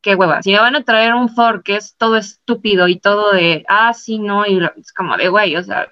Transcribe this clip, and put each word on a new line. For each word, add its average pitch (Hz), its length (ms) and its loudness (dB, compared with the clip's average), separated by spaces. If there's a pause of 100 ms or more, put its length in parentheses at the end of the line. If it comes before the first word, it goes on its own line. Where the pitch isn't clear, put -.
qué 196 160 0
hueva. 175 260 0
Si 190 80 -2
me 202 80 4
van 240 160 2
a 294 80 -2
traer 226 320 2
un 240 180 -2
Thor 233 300 0
que 202 140 -4
es 208 200 -10
todo 226 200 0
estúpido 214 720 -2
y 180 100 0
todo 208 340 0
de, 170 360 0
"Ah, 226 260 2
sí, 220 240 -8
no", 208 280 -2
y 196 100 2
lo-, 175 200 0
es - 160 -20
como 160 240 -6
de, 147 120 0
güey, 190 260 0
o 175 80 -4
sea, 196 300 -6